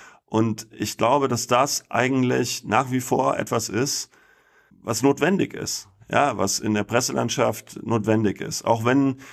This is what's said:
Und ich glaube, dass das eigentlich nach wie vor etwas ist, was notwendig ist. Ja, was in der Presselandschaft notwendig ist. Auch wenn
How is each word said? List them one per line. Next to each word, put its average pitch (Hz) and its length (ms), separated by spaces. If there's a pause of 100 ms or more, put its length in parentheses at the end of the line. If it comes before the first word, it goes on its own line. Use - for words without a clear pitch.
(260)
Und 113 460
ich - 260
glaube, 135 300
dass 117 180
das 131 440
eigentlich 127 760
nach 123 240
wie 127 100
vor 131 380
etwas 117 320
ist, 123 400 (720)
was 113 220
notwendig 143 500
ist. - 340 (200)
Ja, 127 300
was 95 220
in 110 160
der 104 80
Presselandschaft 120 960
notwendig 107 580
ist. - 240
Auch 113 220
wenn 135 300 (180)